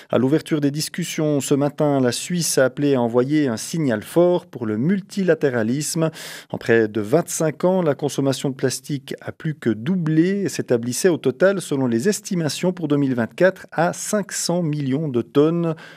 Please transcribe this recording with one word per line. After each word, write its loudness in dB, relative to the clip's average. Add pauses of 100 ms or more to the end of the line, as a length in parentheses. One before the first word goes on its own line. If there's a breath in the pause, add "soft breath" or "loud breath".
(100)
À 2
l'ouverture 2
des 2
discussions -2
ce 0
matin, 2
la 4
Suisse -2
a 4
appelé 2
à 2
envoyer 2
un -2
signal -2
fort 2
pour -8
le -2
multilatéralisme. 0 (400 loud breath)
En -8
près 4
de -4
vingt-cinq -2
ans, 2
la 2
consommation -2
de -4
plastique -4
a -10
plus -6
que 0
doublé 0
et -2
s'établissait 0
au 0
total, 2
selon -2
les 0
estimations -2
pour -6
deux 2
mille 0
vingt-quatre, 0
à 0
cinq -4
cents -2
millions -2
de 0
tonnes, 2 (200 loud breath)